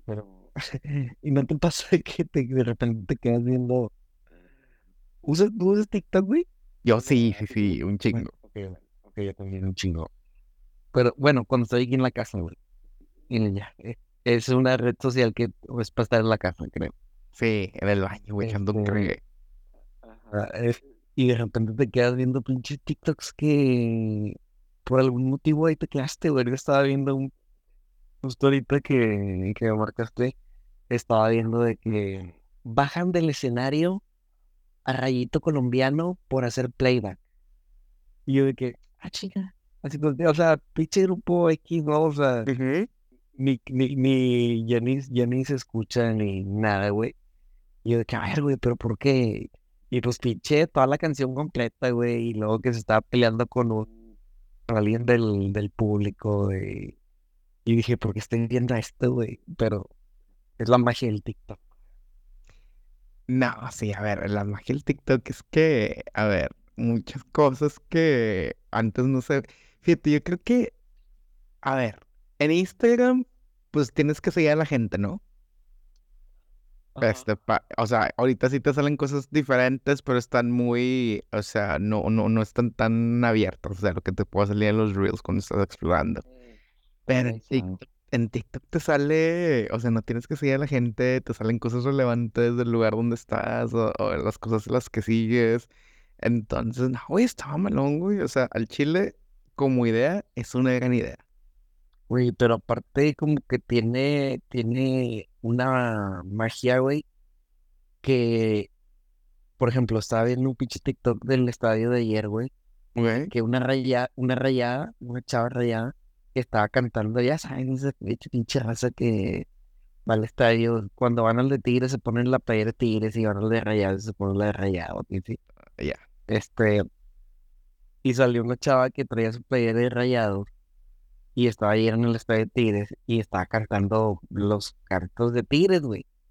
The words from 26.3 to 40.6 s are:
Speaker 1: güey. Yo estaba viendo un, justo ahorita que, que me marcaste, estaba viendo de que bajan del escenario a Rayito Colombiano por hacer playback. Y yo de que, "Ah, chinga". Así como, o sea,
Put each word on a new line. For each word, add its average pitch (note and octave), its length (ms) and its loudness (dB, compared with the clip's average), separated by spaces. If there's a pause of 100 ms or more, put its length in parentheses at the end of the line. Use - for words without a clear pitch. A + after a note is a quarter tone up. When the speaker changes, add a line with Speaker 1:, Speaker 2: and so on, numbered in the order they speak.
Speaker 1:
güey. C3 160 2
Yo B2 80 0
estaba C#3 280 2
viendo C#3 340 0
un, C3+ 160 -4 (880)
justo C3+ 260 0
ahorita C#3 320 2
que, G2+ 760 0
que - 100 -4
me A2 80 2
marcaste, A2+ 640 -4 (540)
estaba A2+ 400 2
viendo A2+ 300 0
de A#2 180 0
que G2 560 -6 (300)
bajan C#3 480 -2
del E3 180 2
escenario C#3+ 720 -2 (840)
a C3 80 -2
Rayito B2+ 480 -2
Colombiano C#3+ 800 0 (100)
por C3 160 -2
hacer B2 260 -2
playback. B2 480 0 (1080)
Y C3+ 80 0
yo C3+ 120 6
de C3+ 80 0
que, B2 200 -6 (240)
"Ah, - 120 -14
chinga". F#3+ 440 -8 (280)
Así D3 160 -8
como, D3 160 0 (160)
o D3 40 4
sea, D#3+ 240 4 (160)